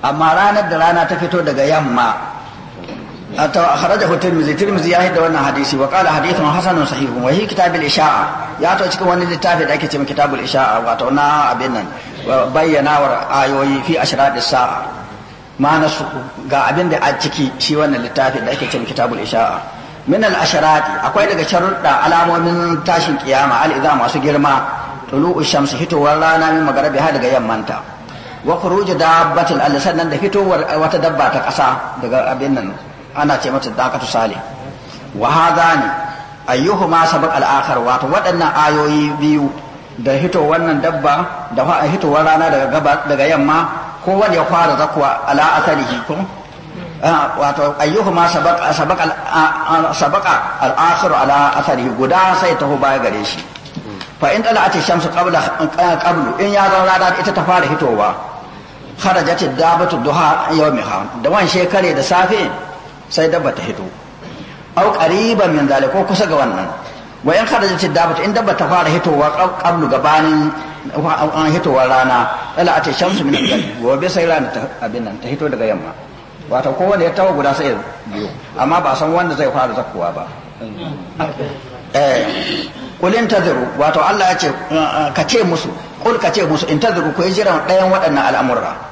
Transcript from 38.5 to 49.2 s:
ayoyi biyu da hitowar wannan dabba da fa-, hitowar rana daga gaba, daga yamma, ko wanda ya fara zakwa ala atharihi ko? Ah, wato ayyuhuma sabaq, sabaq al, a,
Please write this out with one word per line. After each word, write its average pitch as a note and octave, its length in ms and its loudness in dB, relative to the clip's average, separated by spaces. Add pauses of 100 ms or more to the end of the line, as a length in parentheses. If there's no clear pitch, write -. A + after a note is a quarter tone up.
ayoyi D3+ 640 2
biyu D3 320 2 (480)
da B2 220 -2
hitowar E3 400 2
wannan E3 240 0
dabba D3 720 0
da B2+ 100 2
fa-, D3+ 240 2
hitowar D#3 380 2
rana D#3+ 240 4
daga C3+ 180 2
gaba, D3 400 2
daga C3+ 160 2
yamma, D3+ 320 2 (480)
ko F#3 80 0
wanda G3 240 2
ya D#3 80 2
fara E3 320 2
zakwa D3+ 480 0
ala D3 400 2
atharihi C3+ 400 0
ko? D3+ 80 -6 (880)
Ah, D3 400 2
wato C#3+ 400 0
ayyuhuma E3+ 480 2
sabaq, E3+ 320 2 (160)
sabaq E3 240 0
al, D#3+ 80 2
a, - 320 -2 (480)